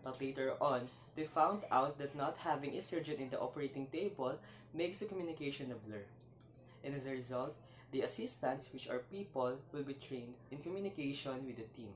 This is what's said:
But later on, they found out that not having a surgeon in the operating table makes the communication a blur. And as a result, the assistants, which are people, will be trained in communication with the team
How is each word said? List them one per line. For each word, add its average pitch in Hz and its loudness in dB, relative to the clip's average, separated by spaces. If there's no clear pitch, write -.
But 131 -4
later 135 2
on, 127 6
they 156 0
found 180 6
out 143 6
that 143 -4
not 147 2
having 143 2
a - 0
surgeon 151 0
in 131 -2
the 131 0
operating 135 -2
table 151 0
makes 175 0
the 208 -4
communication 156 -2
a 117 -4
blur. 104 -8
And 139 -2
as 131 -4
a 135 -2
result, 127 -2
the 131 2
assistants, 139 0
which 127 -8
are 123 0
people, 135 0
will 143 -2
be 139 -4
trained 123 -6
in 139 -6
communication 143 -2
with 117 -6
the 110 -8
team 107 -8